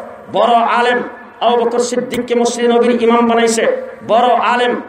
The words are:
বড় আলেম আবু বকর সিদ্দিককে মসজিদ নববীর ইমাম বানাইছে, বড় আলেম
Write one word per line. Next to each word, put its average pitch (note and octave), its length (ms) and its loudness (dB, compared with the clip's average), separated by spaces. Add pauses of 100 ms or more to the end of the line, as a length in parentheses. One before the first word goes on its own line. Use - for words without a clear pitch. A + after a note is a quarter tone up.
(320)
বড় A3+ 220 2
আলেম A#3+ 480 0 (380)
আবু A#3 240 2
বকর A#3 140 -2
সিদ্দিককে A#3+ 560 -2
মসজিদ A#3+ 360 0
নববীর A#3 320 2
ইমাম A#3 260 4
বানাইছে, A3+ 640 0 (180)
বড় A#3+ 200 2
আলেম A#3+ 600 0